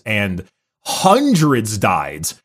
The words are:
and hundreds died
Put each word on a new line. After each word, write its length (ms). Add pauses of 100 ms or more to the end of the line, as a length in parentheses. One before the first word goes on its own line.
and 380 (420)
hundreds 960
died 480 (180)